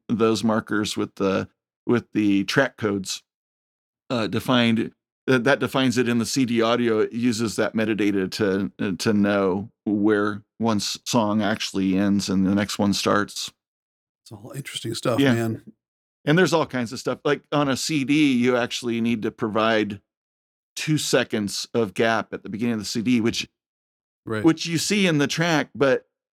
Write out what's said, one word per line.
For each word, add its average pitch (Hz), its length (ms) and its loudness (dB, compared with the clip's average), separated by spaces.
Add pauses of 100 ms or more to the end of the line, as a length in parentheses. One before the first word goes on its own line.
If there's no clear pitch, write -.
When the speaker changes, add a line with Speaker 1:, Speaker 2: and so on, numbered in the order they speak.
Speaker 1:
those 110 340 2
markers 107 540 0
with 104 180 -4
the, 98 320 0 (400)
with 120 260 2
the 101 300 2
track 131 340 0
codes, 101 460 -4 (880)
uh, 113 160 -2
defined, 113 640 2 (340)
that, 127 200 2
that 139 140 4
defines 127 380 0
it 120 120 2
in 117 100 0
the 110 60 0
C 131 200 0
D 117 160 0
audio. 117 380 2
It 101 140 0
uses 117 420 -2
that 107 180 0
metadata 101 580 0
to, 98 480 0
uh, 104 200 -2
to 113 140 0
know 101 580 0 (140)
where 104 580 0 (140)
one 110 200 0
s-, - 280 -6
song 107 360 0
actually 98 560 -2
ends 101 300 0
and 95 180 2
the 95 80 2
next 101 240 -2
one 101 160 2
starts. - 580 -2 (720)
Speaker 2:
It's - 100 -20
all 104 220 -16
interesting - 380 -8
stuff, 120 280 0
Speaker 1:
Yeah. 135 120 4
Speaker 2:
man. 113 300 -2 (640)
Speaker 1:
And 151 120 4
there's 170 160 4
all 156 140 2
kinds 123 260 -6
of 117 60 -10
stuff. 127 260 -4
Like, 143 160 2 (100)
on 147 180 0
a 127 80 0
C 147 260 -2
D, 143 300 2
you 123 240 4
actually 117 440 -2
need 117 220 0
to 110 80 -2
provide 107 680 0 (760)
two 151 240 0
seconds 117 760 -2
of 113 200 0
gap 107 400 0
at 92 100 -12
the 95 60 -14
beginning 110 240 -4
of 110 60 -4
the 101 60 -8
C - 160 -4
D, 117 200 2
which, 110 260 -2 (800)
Speaker 2:
Right. 110 180 -4
Speaker 1:
which 160 240 2
you 170 100 -4
see 196 300 0
in 160 100 2
the 143 100 2
track, 165 460 0
but 135 340 2 (260)